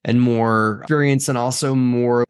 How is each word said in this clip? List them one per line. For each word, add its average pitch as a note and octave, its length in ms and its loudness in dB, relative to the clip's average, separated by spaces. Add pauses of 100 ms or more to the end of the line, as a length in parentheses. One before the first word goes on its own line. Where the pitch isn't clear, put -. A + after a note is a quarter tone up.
and B2 160 2
more A2+ 600 0
experience C#3+ 460 0
and C3 80 -2
also B2+ 380 -2
more, A#2+ 560 0